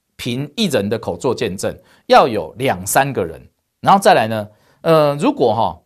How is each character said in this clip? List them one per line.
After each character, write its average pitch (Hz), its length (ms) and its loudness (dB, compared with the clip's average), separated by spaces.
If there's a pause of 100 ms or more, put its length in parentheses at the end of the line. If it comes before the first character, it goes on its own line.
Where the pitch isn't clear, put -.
(160)
凭 131 400 -6
一 226 100 -2
人 117 220 0
的 110 100 -2
口 90 180 -8
做 123 180 -2
见 95 220 -6
证， 98 180 -6 (320)
要 214 220 6
有 101 300 -6
两 107 280 -2
三 139 280 0
个 110 100 -2
人。 76 240 -12 (320)
然 147 140 4
后 202 40 6
再 202 140 4
来 120 160 2
呢， 110 180 -6 (360)
呃， 151 360 2
如 240 140 0
果 123 220 0
哈， 101 320 -4